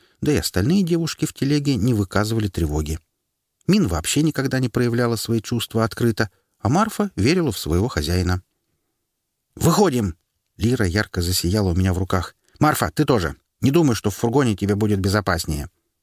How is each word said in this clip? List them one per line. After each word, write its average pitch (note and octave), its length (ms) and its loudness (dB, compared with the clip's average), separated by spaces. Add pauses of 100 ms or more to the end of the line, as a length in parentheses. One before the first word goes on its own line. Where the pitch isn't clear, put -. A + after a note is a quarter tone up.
(200)
да D3+ 120 0
и C3+ 40 2
остальные C3+ 480 0
девушки E3 420 -2
в - 80 -12
телеге C#3+ 400 0
не A#2 180 0
выказывали G#2 540 0
тревоги. D#2 540 -2 (680)
Мин F#3 220 2
вообще F2 340 -2
никогда C3+ 380 -2
не B2+ 80 -2
проявляла A#2+ 480 0
свои A2+ 260 -2
чувства A2+ 420 -2
открыто, A2+ 460 -2 (300)
а - 80 0
Марфа G3+ 480 0
верила D3+ 340 2
в - 80 -8
своего F2 300 0
хозяина. F2+ 540 -2 (1120)
«Выходим!» B2+ 600 2 (400)
Лира A#2 300 0
ярко F#2+ 340 0
засияла F#2 520 0
у - 20 0
меня F#2 180 2
в E2+ 60 -2
руках. F#2 380 -2 (240)
«Марфа, D3+ 340 2
ты D3+ 100 0
тоже! F2+ 300 0 (260)
Не C3 120 2
думай, D3 240 4
что - 140 -2
в F#2+ 60 -8
фургоне A#2+ 400 0
тебе G2+ 200 0
будет G#2 240 0
безопаснее!» F#2 680 -2 (340)